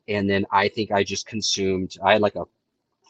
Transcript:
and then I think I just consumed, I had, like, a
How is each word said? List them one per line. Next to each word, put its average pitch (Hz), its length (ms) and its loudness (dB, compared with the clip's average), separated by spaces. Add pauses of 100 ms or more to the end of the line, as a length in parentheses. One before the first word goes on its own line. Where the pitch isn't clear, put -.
and 104 220 -2
then 101 220 0
I 101 160 4
think 104 240 -4
I 98 120 2
just 98 240 -6
consumed, 95 760 -4
I 98 100 6
had, 107 80 4
like, 104 140 0
a 85 100 -8 (640)